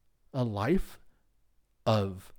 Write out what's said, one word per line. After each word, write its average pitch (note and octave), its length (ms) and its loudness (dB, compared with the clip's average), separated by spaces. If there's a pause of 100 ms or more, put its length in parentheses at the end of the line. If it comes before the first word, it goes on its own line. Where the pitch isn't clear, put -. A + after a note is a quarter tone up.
(340)
a C3 100 -2
life A#2 560 -2 (840)
of G2 540 0